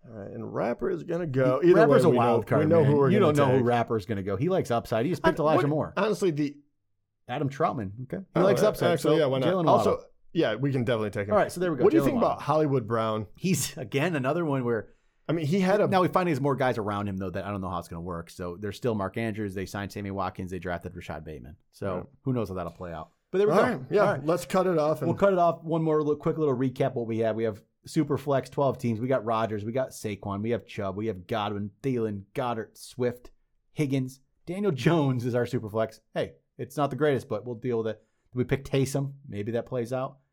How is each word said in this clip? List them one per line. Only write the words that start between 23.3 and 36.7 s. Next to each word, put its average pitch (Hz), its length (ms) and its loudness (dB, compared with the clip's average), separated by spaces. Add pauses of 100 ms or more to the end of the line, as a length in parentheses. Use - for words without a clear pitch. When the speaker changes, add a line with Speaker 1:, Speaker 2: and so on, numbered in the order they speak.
Speaker 2:
But 185 60 -2
there 202 100 4
we 151 60 4
Speaker 1:
All 190 60 6
Speaker 2:
go. 226 40 6
Speaker 1:
right, 233 160 0 (100)
yeah, 190 120 2
Speaker 2:
All 202 140 4
right. 135 100 -8
Speaker 1:
let's 170 200 0
cut 185 220 0
it 180 100 2
off. 151 240 2
And 156 60 -2
Speaker 2:
We'll 170 100 0
cut 202 140 4
it 185 80 2
off. 170 240 2
One 165 180 -2
more 156 200 2
little, 147 160 0
quick 151 200 -2
little 151 160 2
recap 131 420 -2
what 117 120 -4
we 110 120 -2
have. 110 180 0
We 113 80 0
have 104 180 -4 (240)
Superflex, 139 600 -2
twelve 135 280 0
teams. 117 220 -2
We 123 80 -6
got 127 160 0
Rodgers. 110 400 0
We 113 80 -6
got 127 200 -2
Saquon. 101 500 -6
We 110 100 -2
have 110 140 -2
Chubb. 98 320 -6
We 107 100 -4
have 92 180 -6
Godwin, 104 460 -4 (100)
Thielen, 110 420 -2 (100)
Goddard, 120 440 -6
Swift, - 540 -6 (400)
Higgins, 135 480 -2 (260)
Daniel 196 280 -2
Jones 131 520 2
is 120 100 -2
our 123 100 2
Superflex. 110 560 -4 (120)
Hey, 147 200 -4 (240)
it's - 200 -12